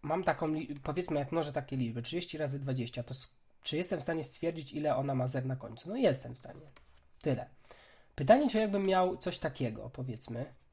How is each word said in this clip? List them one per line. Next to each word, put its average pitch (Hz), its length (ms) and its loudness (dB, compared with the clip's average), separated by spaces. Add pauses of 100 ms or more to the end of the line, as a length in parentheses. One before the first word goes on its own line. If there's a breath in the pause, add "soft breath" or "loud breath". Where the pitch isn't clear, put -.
mam 165 220 0
taką 165 240 0
li-, 156 340 -2
powiedzmy, 160 360 -2
jak 139 140 -2
mnożę 156 200 0
takie 139 240 -4
liczby, 117 260 -2
trzydzieści 165 360 -4
razy 139 200 -2
dwadzieścia, 127 440 -4
to - 80 -8
s-, - 240 -8 (280)
czy - 140 -4
jestem 175 240 0
w - 20 -4
stanie 160 220 -2
stwierdzić, 160 480 -4
ile 151 240 2
ona 139 180 0
ma 127 140 2
zer 131 180 -2
na 131 100 -2
końcu? 120 320 -10
No, 214 80 -4
jestem 156 380 2
w - 40 -12
stanie. - 320 -16 (520)
Tyle. - 280 0 (640 loud breath)
Pytanie, 240 360 8
czy 220 80 2
jakbym 202 240 2
miał 185 340 4
coś 175 220 -4
takiego, 117 520 -4
powiedzmy. 123 640 -8 (180)